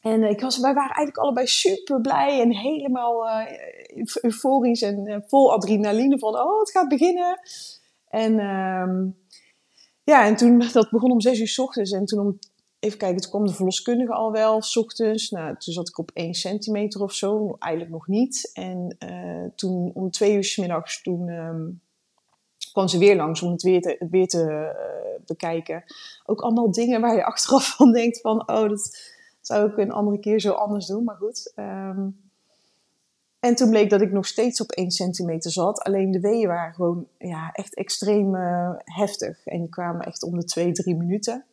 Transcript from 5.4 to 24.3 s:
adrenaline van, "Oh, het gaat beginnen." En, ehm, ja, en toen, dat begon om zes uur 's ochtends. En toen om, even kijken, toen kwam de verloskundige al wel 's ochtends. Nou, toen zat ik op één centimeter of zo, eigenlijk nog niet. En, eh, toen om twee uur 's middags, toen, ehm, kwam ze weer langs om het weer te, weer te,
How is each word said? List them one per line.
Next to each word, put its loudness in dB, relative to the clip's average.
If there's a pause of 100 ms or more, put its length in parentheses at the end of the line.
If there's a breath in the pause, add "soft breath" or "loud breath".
adrenaline 2
van, -2
"Oh, 0
het 2
gaat 4
beginnen." 2 (720 loud breath)
En, 2
ehm, -2 (1000 soft breath)
ja, 8
en 4
toen, 6 (100)
dat 4
begon 2
om 4
zes 2
uur -2
's -4
ochtends. -2
En 0
toen -2
om, 0 (400)
even -4
kijken, -2
toen -12
kwam 0
de 0
verloskundige 0
al -2
wel 2
's -4
ochtends. -2
Nou, -8
toen -8
zat -6
ik -14
op -8
één -6
centimeter -4
of -6
zo, -2
eigenlijk -6
nog -12
niet. -2
En, -8
eh, -10 (100)
toen -2
om -4
twee 2
uur 2
's -4
middags, -6
toen, -4
ehm, -8 (1120)
kwam 2
ze 0
weer 8
langs -2
om -2
het -4
weer 4
te, -4
weer 2
te, -2